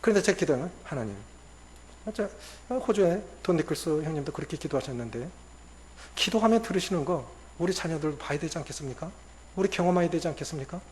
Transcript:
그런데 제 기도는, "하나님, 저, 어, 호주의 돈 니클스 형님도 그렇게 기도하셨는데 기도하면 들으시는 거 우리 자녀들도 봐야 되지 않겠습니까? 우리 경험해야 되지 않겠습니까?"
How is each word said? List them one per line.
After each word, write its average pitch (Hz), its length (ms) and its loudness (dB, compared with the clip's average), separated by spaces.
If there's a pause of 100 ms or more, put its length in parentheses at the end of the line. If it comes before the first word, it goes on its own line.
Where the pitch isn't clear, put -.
그런데 202 220 4
제 185 120 6
기도는, 151 360 2 (140)
"하나님, 110 320 -6 (960)
저, 208 100 0 (460)
어, 247 80 0
호주의 196 440 4 (200)
돈 175 140 4
니클스 156 460 0
형님도 151 300 -4
그렇게 147 240 -6
기도하셨는데 123 720 -4 (880)
기도하면 220 480 4
들으시는 180 420 0
거 143 260 -2 (280)
우리 175 160 2
자녀들도 156 420 -2
봐야 147 220 -4
되지 156 180 -4
않겠습니까? 143 540 -8 (460)
우리 190 120 4
경험해야 175 400 4
되지 165 200 0
않겠습니까?" 151 520 -6 (120)